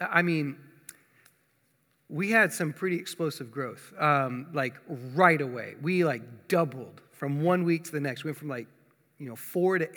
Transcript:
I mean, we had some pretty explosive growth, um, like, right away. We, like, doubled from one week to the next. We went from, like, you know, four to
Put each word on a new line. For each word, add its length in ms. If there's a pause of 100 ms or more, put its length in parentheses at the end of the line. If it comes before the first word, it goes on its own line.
I 220
mean, 340 (1500)
we 220
had 200
some 220
pretty 240
explosive 540
growth, 480
um, 540
like, 200 (400)
right 260
away. 420
We, 220
like, 440
doubled 540 (100)
from 300
one 220
week 220
to 60
the 80
next. 240
We 60
went 100
from, 100
like, 180 (520)
you 100
know, 60
four 420
to 200